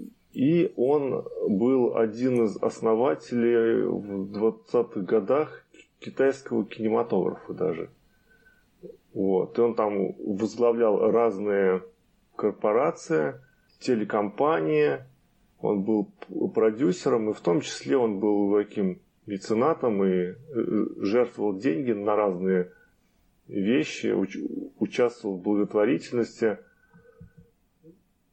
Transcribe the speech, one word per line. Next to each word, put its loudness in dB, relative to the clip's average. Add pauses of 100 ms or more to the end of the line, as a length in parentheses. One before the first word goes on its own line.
(320)
и 2
он 0 (240)
был 2
один 2
из -2
основателей 2
в -6
двадцатых -2
годах 0 (360)
китайского 0
кинематографа -2
даже. -4 (1200)
Вот. 0
И 2
он 2
там 0
возглавлял 2
разные 2 (540)
корпорации, 0 (400)
телекомпании, 0 (560)
он 0
был 0
п-, -6
продюсером, 0
и -2
в -6
том 2
числе -4
он 2
был 2
таким 0 (260)
меценатом 0
и, 4
э, 0 (640)
жертвовал 0
деньги -2
на 0
разные 0 (760)
вещи, 0
уч-, -4
участвовал -2
в -12
благотворительности. 0 (1700)